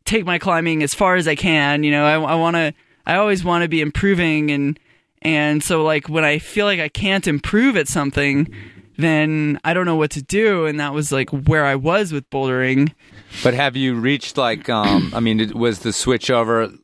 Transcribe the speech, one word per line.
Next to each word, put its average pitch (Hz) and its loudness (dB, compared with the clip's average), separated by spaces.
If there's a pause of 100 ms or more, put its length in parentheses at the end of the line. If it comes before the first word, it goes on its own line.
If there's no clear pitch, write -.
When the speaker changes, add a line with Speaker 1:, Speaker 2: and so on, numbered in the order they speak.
Speaker 1:
take 214 0
my 175 0
climbing 165 0
as 143 -2
far 185 2
as 175 0
I 151 0
can, 147 2
you 147 2
know, 147 2
I, 151 4
I 156 0
wanna, 165 0 (320)
I 160 0
always 196 0
wanna 170 0
be 160 -2
improving, 156 0
and, 143 -2 (440)
and 151 0
so, 160 0
like, 156 0
when 156 0
I 147 2
feel 208 -2
like 196 0
I 151 -4
can't 196 -2
improve 208 2
at 147 0
something, 143 0 (440)
then 151 0
I 165 0
don't 180 0
know 170 0
what 151 0
to 147 -8
do, 190 0
and 151 -4
that 143 -4
was, 151 -4
like, 135 0
where 151 2
I 139 2
was 170 0
with 143 -6
bouldering. 135 0 (520)
Speaker 2:
But 127 4
have 131 -2
you 131 0
reached, 123 -2
like, 117 -2
um, 101 0
<clears throat> - -8
I 117 -2
mean, 110 2
it, 107 -2
was 113 0
the 110 -4
switch - 0
over 113 2 (140)